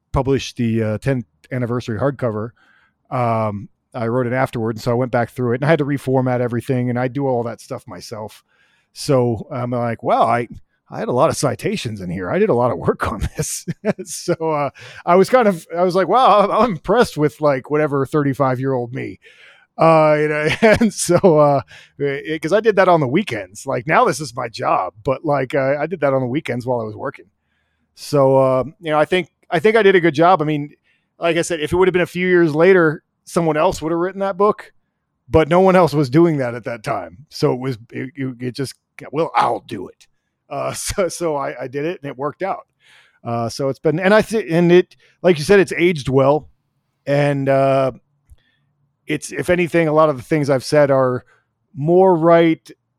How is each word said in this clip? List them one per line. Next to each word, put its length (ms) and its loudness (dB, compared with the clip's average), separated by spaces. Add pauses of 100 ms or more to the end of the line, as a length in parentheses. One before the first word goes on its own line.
(120)
publish 440 -2
the, 280 -2
uh, 140 -2
tenth 280 -4 (260)
anniversary 480 -6
hardcover, 500 -4 (640)
um, 580 -2 (240)
I 140 -6
wrote 180 -2
it 80 -4
afterward. 440 -2
And 40 -14
so 100 -2
I 40 2
went 160 -2
back 180 -2
through 240 -4
it, 20 0
and 100 -4
I 40 2
had 100 2
to 60 -2
reformat 560 -2
everything, 480 -2
and 80 -4
I 100 -2
do 200 -4
all 160 -2
that 180 -10
stuff 260 -14
myself. 560 -14 (500)
So 580 0
I'm 200 -6
like, 300 -4
"Well, 220 0
I, 240 0 (420)
I 100 -12
had 80 -6
a 60 -4
lot 160 2
of 80 -4
citations 640 -4
in 80 -10
here. 200 -6
I 100 -2
did 100 2
a 40 2
lot 180 2
of 60 -4
work 340 -2
on 100 -8 (140)
this." 300 -8 (180)
<laughs> 220 -6
So, 280 -6
uh, 360 -2 (360)
I 100 2
was 140 4
kind 180 4
of, 280 -2
I 80 0
was 120 0
like, 120 0
"Wow, 340 4
I'm, 100 0
I'm 200 2
impressed 460 0
with, 240 -2
like, 280 0
whatever 360 0
thirty-five-year-old 880 -2
me." 260 -12 (580)
Uh, 420 4
you 80 0
know, 280 -2
<laughs> 60 -6
and 320 4
so, 240 -2 (220)
uh, 220 4 (360)
it, 440 -6
'cause 120 -2
I 80 2
did 160 2
that 100 4
on 140 4
the 60 0
weekends. 580 -6
Like, 220 -6
now 180 2
this 160 -2
is 140 -12
my 120 -8
job, 460 -4 (100)
but, 220 -4
like, 280 -2
uh, 260 0
I 60 -4
did 140 -10
that 140 0
on 80 0
the 60 -4
weekends 380 -6
while 140 -2
I 60 -6
was 100 -12
working. 300 -12 (720)
So, 420 2
uh, 260 2 (160)
you 120 -6
know, 80 2
I 60 4
think, 260 -2 (180)
I 100 0
think 160 4
I 80 4
did 120 6
a 60 4
good 120 2
job. 280 4
I 40 0
mean, 300 -4 (440)
like 160 0
I 60 2
said, 180 -4
if 140 -4
it 20 0
would 140 4
have 40 2
been 80 2
a 40 0
few 220 -4
years 280 4
later, 480 4 (200)
someone 320 -2
else 260 0
would 100 -4
have 80 -2
written 200 -6
that 160 -4
book, 380 -2 (560)
but 180 4
no 140 4
one 140 6
else 180 4
was 160 0
doing 280 4
that 160 -4
at 120 -12
that 180 -10
time. 460 -8
So 240 -2
it 60 -6
was, 180 -6 (140)
it, 240 -12
it, 260 -8
it 140 -8
just, 200 -8 (360)
"Well, 220 -4
I'll 280 0
do 260 -14
it." 200 -20 (420)
Uh, 240 -8
<laughs> 0 -
so, 340 -4
so 300 -6
I, 260 -8
I 40 -8
did 180 -8
it, 180 -8
and 60 -12
it 80 -14
worked 260 -8
out. 240 -8 (560)
Uh, 240 -4
so 220 -4
it's 100 -6
been, 200 0
and 140 2
I 80 6
thi-, 300 -4
and 200 4
it, 260 4 (240)
like 160 4
you 60 -6
said, 160 4
it's 120 2
aged 380 0
well. 400 2 (580)
And, 400 0
uh, 460 2 (1200)
it's, 200 -6
if 180 -4
anything, 380 2
a 60 0
lot 160 6
of 80 -4
the 60 -14
things 260 0
I've 140 0
said 260 4
are 360 0 (480)
more 420 4
right, 560 2 (280)